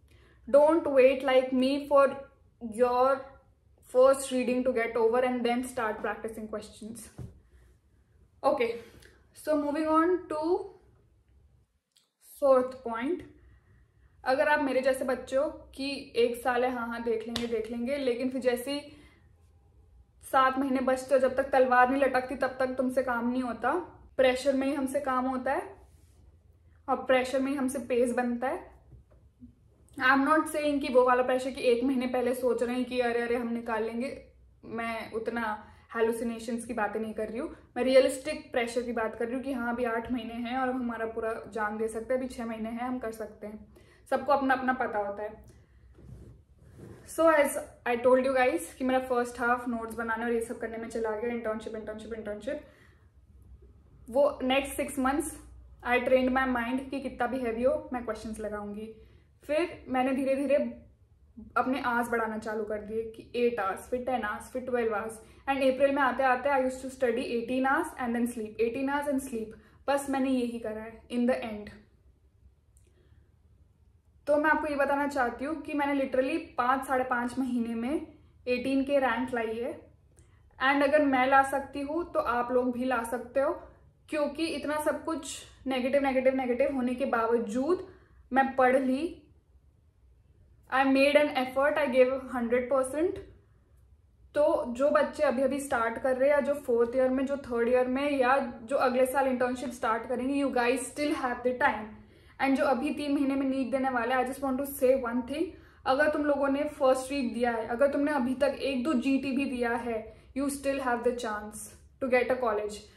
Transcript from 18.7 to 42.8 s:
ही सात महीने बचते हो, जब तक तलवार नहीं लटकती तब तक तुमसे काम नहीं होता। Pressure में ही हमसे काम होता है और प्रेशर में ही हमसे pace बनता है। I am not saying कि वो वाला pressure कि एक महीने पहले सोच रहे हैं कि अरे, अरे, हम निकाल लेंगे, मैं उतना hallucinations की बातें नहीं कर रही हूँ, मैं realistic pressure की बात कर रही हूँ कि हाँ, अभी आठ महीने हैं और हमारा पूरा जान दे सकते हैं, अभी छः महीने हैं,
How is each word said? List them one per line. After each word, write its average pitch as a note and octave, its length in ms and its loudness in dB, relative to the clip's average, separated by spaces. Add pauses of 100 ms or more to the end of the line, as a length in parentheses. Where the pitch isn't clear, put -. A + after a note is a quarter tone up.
ही C#4+ 200 -8 (1300)
सात C4+ 360 4
महीने C4+ 220 0
बचते C4 340 0
हो, C4 60 6
जब B3+ 160 2
तक C4+ 140 -2
तलवार B3 400 6
नहीं C#4 120 2
लटकती C4 340 0
तब C4 220 -4
तक C4 80 0
तुमसे B3+ 360 -2
काम A#3+ 280 -2
नहीं B3+ 120 -2
होता। A#3+ 300 -2 (440)
Pressure C4 400 2
में C4+ 100 0
ही C#4 80 0
हमसे C4+ 260 -2
काम B3+ 260 -2
होता C4 260 -2
है E4+ 240 -6 (1120)
और C4 80 2
प्रेशर B3+ 440 2
में C4+ 100 0
ही C#4+ 60 -2
हमसे B3+ 220 -2
pace A#3+ 340 0
बनता A#3+ 360 -2
है। E4+ 160 -6 (1300)
I C4 120 4
am C4+ 140 6
not D#4 240 4
saying D4 320 0
कि C#4+ 120 -4
वो B3+ 120 8
वाला B3 180 4
pressure B3+ 280 0
कि - 120 -10
एक A#3+ 220 2
महीने B3+ 220 2
पहले B3 280 0
सोच B3 280 0
रहे A#3+ 120 -2
हैं B3+ 100 0
कि B3 160 -4
अरे, A#3+ 200 2
अरे, A#3 160 0
हम A#3 160 -4
निकाल A#3 320 -4
लेंगे, A#3 260 -6 (540)
मैं A3+ 480 -8
उतना A3+ 520 -4 (300)
hallucinations A#3 720 -2
की B3 100 -8
बातें G#3+ 260 -2
नहीं A3 140 -6
कर G#3+ 140 -6
रही A3 100 -8
हूँ, E4 160 -8 (220)
मैं B3+ 80 -2
realistic C#4 680 2
pressure A#3+ 300 -2
की A#3+ 100 -6
बात A3 240 -2
कर A#3+ 100 -4
रही A#3+ 80 -6
हूँ C4 80 -4
कि C4+ 100 -6
हाँ, A#3+ 220 -4
अभी B3 100 -2
आठ A#3 280 -4
महीने A3+ 220 -6
हैं A#3+ 240 -6
और B3+ 120 -2
हमारा A#3 360 -4
पूरा A3+ 280 -4 (140)
जान G#3+ 300 -4
दे A3 100 -2
सकते A3+ 260 -4
हैं, B3+ 60 0
अभी B3+ 140 -8
छः A#3+ 100 -8
महीने A3 240 -6
हैं, A#3+ 200 -6